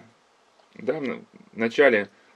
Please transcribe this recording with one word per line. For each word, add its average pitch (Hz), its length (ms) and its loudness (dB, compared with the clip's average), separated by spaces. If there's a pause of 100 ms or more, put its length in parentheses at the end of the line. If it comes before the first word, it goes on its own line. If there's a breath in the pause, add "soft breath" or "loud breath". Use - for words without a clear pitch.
(760)
Да, 151 260 -6
в 123 240 -8 (280)
начале 113 580 2 (260 soft breath)